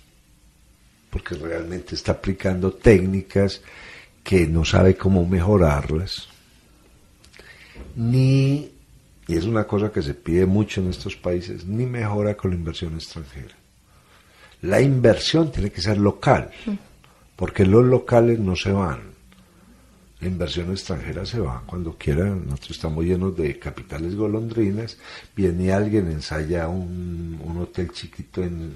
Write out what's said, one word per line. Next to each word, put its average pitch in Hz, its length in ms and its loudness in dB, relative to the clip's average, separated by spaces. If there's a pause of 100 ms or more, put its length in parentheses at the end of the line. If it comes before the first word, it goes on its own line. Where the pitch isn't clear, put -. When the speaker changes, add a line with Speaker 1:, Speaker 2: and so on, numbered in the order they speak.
(1080)
Speaker 1:
porque - 260 -8
realmente 82 600 -8
está - 160 -4
aplicando 92 640 -2
técnicas 98 880 2 (600)
que 90 260 4
no 80 180 2
sabe 92 320 6
cómo 95 280 4
mejorarlas, 87 1000 2 (1700)
ni, 131 760 2 (560)
y 82 120 -2
es 82 80 0
una 110 180 0
cosa 104 260 0
que 101 120 -2
se 71 140 -4
pide 90 300 2
mucho 101 360 2
en 92 80 -2
estos - 260 -8
países, 90 500 -6
ni 110 200 -4
mejora 104 500 -2
con 95 160 -2
la 90 60 -2
inversión 80 380 -6
extranjera. 69 600 -14 (1080)
La 101 180 2
inversión 135 720 4
tiene 101 180 -2
que - 100 -10
ser 104 160 0
local, 117 540 2 (140)
Speaker 2:
Mm. 214 80 -4 (640)
Speaker 1:
porque 92 280 2
los 110 200 8
locales 120 520 4
no 95 200 0
se 98 160 -2
van. 85 420 -4 (1040)
La 87 80 -6
inversión 87 440 -4
extranjera 87 540 -6
se 113 140 -6
va 65 260 -4
cuando 87 320 -8
quiera. 78 280 0
Nosotros 82 460 -6
estamos 80 320 -4
llenos 90 320 0
de 76 240 -2
capitales 87 560 -8
golondrinas. 110 840 -2 (380)
Viene 92 380 0
alguien, 104 360 2
ensaya 78 580 -4
un, 87 760 -8
un 82 140 -8
hotel 87 340 -6
chiquito - 500 -12
en, 82 340 -8